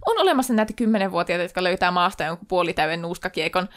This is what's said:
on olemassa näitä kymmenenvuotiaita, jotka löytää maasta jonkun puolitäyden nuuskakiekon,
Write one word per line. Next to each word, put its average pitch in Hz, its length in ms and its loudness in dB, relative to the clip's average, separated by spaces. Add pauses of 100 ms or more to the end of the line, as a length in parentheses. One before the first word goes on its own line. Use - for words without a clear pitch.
on 453 140 2
olemassa 277 340 2
näitä 214 200 0
kymmenenvuotiaita, 190 680 0
jotka 180 200 -4
löytää 180 280 2
maasta 175 320 0
jonkun 160 240 -6
puolitäyden 170 540 0
nuuskakiekon, 170 760 -4